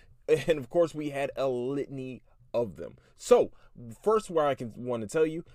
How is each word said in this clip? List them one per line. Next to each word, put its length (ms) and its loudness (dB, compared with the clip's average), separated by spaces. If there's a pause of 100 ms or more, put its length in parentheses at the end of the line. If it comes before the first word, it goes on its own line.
(260)
and 320 2
of 120 -10
course, 220 4
we 180 -6
had 260 -2
a 100 0
litany 720 -4 (320)
of 220 -2
them. 220 -14 (200)
So, 360 4 (500)
first 260 2
where 160 0
I 120 2
can 180 -10
wanna 320 -6
tell 180 0
you 200 -2 (100)